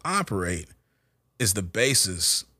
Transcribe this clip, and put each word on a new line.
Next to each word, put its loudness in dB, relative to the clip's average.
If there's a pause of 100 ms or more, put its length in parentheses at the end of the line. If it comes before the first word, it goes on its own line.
operate -2 (680)
is 2
the 0
basis 0 (160)